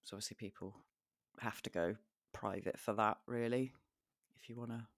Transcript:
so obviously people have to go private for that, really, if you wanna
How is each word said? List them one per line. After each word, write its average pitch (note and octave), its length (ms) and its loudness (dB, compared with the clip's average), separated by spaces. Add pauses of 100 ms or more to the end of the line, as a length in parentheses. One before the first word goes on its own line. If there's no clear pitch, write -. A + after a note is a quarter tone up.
so - 120 -10
obviously G#2+ 200 -6
people G2 400 -8 (640)
have A2 220 -2
to - 80 -6
go F2 260 2 (380)
private F#2+ 440 -2
for - 160 0
that, G#2+ 320 6
really, A#2+ 460 2 (640)
if - 140 -16
you A#2 60 -8
wanna A#2 420 -6